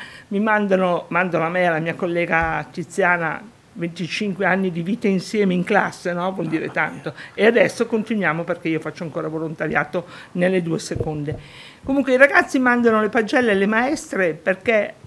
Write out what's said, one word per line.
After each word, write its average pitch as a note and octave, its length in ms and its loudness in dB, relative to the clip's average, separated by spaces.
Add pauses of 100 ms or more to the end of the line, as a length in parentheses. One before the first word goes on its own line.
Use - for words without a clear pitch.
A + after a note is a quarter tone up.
(280)
mi G3+ 120 -2
mandano, F#3+ 680 2
mandano E3+ 360 0
a E3 60 -2
me F3+ 100 0
e F3+ 60 4
alla D#3+ 140 2
mia E3 140 -2
collega E3 760 -2
Tiziana F3 720 0 (320)
venticinque F3 720 -4
anni F#3 260 2
di E3+ 120 -4
vita G3+ 260 -2
insieme G3 460 2
in F3+ 100 0
classe, F3+ 480 0
no? F3 220 -4
Vuol F3+ 140 -4
dire D#3 220 -4
tanto. D#3 440 -4 (180)
E F#3+ 140 2
adesso A3+ 400 4
continuiamo G3 580 0
perché E3+ 240 -4
io D#3+ 120 0
faccio D#3 220 -8
ancora D#3+ 260 -6
volontariato D#3 760 -4 (280)
nelle F#3 280 2
due E3 180 -2
seconde. D3+ 600 -6 (440)
Comunque C4+ 300 0
i B3+ 60 6
ragazzi C#4+ 400 4
mandano A#3+ 420 4
le G#3+ 80 2
pagelle A3+ 440 2
alle G3 120 2
maestre G#3+ 720 0
perché G3+ 580 0 (140)